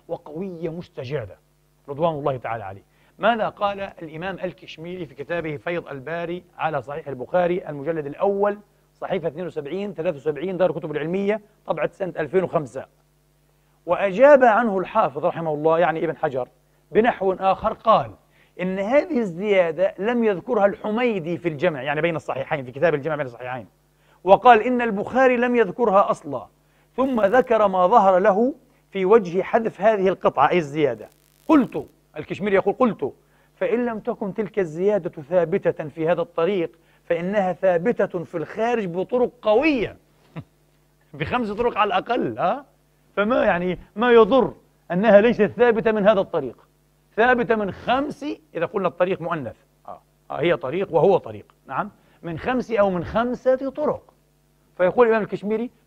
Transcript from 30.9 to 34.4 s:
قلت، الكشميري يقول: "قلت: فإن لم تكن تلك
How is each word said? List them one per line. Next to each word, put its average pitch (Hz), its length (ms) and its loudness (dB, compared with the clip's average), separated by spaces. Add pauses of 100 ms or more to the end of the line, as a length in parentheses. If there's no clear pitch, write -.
قلت، 226 380 2 (300)
الكشميري 185 400 -4
يقول: 190 180 0
"قلت: 196 380 -2 (440)
فإن 214 300 -2
لم 226 140 -6
تكن 208 340 -6
تلك 214 240 -6